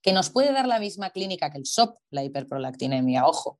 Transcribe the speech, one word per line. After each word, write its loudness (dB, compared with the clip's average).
que 2
nos 2
puede 2
dar 0
la 0
misma -8
clínica -2
que -12
el -12
sob, 2
la -6
hiperprolactinemia, -2
ojo, -2